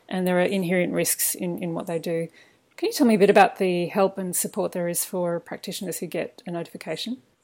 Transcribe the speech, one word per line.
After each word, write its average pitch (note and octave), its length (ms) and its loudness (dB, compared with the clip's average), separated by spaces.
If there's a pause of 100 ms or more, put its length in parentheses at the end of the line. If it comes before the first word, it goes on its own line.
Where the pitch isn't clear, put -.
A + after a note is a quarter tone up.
and F#3 180 -2
there F3+ 120 2
are F3+ 40 4
inherent F3+ 500 0
risks - 420 -2
in, F3 280 -6
in E3+ 120 -4
what E3+ 120 -6
they G3 120 -4
do. E3 300 -4 (480)
Can F4+ 120 -4
you A#4 40 -4
tell D4 140 2
me A3+ 80 6
a G3 40 6
bit G3 120 6
about G3 280 8
the F3+ 280 0
help G3 320 0
and F3+ 160 -6
support F3+ 380 -4
there F3 160 -2
is F3 160 -2
for F3 360 -2
practitioners - 580 -8
who F#3 80 -8
get D#3+ 400 -6
a F#3 40 -8
notification? E3+ 680 -8 (260)